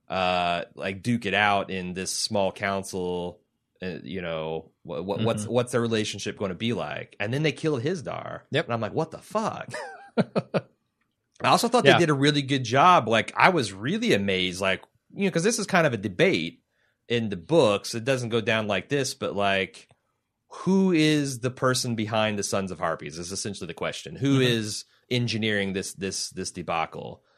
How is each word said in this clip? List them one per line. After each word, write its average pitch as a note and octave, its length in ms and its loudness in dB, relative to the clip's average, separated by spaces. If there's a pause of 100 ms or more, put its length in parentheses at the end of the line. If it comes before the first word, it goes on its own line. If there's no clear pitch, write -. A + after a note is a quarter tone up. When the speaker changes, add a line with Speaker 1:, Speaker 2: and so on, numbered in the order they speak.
Speaker 1:
uh, F2+ 560 0 (100)
like, F#2+ 280 -8
duke A#2 240 -2
it F#2+ 80 -2
out G2+ 360 2
in F#2 240 -6
this F#2 180 -4
small G2 380 0
council." F2+ 920 -4 (420)
Uh, F2+ 220 -8
you F2+ 160 -8
know, D#2+ 500 -6 (140)
wha-, D#2 160 -8
wha-, G2 240 -4
what's, G#2+ 200 0
Speaker 2:
Mm-hmm. G#2+ 80 -6
Speaker 1:
what's A#2+ 200 0
their B2 80 0
relationship A2 580 -2
gonna F#2+ 160 -4
be A2+ 200 -2
like? D#2 440 -8
And G#2 140 -4
then C#3+ 100 -2
they D#3 100 2
kill D3+ 280 -2
Hizdar. B2 680 -6
Speaker 2:
Yep. C#3+ 160 0
Speaker 1:
And A#2 80 -2
I'm A2+ 60 -2
like, G#2 140 -4
"What D#3+ 160 -2
the - 80 -14
fuck?" - 540 -6 (440)
Speaker 2:
<laughs> - 0 - (1300)
Speaker 1:
I B2 60 4
also F3+ 200 4
thought A#3+ 160 4
Speaker 2:
Yeah. C3+ 100 10
Speaker 1:
they A2+ 60 6
did D#3+ 100 4
a D3 40 4
really C#3+ 280 4
good C3 220 -2
job. C3+ 440 6
Like, A2+ 280 2
I C#3 120 8
was C3 240 2
really E3+ 400 -2
amazed, F#2 480 0
like, F#2+ 220 0 (320)
you G3 100 -2
know, F#3 60 2
'cause E3 120 0
this A3+ 160 0
is G3 80 -4
kind E3 200 4
of C3 80 4
a - 20 -4
debate G2 680 0 (460)
in A2+ 220 -2
the G2 60 -6
books. G#2 580 2
It A2+ 100 -6
doesn't B2 240 -2
go A2+ 120 2
down A2 260 0
like F#2+ 220 -2
this, C#3 260 -2
but, D#2 200 -6
like, G2 540 0 (640)
who F#3+ 400 2
is D3+ 480 2
the B2 100 -2
person B2+ 440 0
behind G#2+ 440 0
the G2 40 -4
Sons G2 280 -2
of E2 100 -8
Harpies E2 380 -4
is F2 140 -10
essentially G2 360 -8
the E2 60 -10
question. D#2+ 420 -8
Who C#3 180 2
Speaker 2:
Mm-hmm. C3 80 6 (160)
Speaker 1:
is G#2+ 260 -6 (260)
engineering G#2+ 640 0
this, F#2 220 -6
this, F#2+ 360 -6
this F#2 200 -8
debacle? D#2+ 720 -6 (160)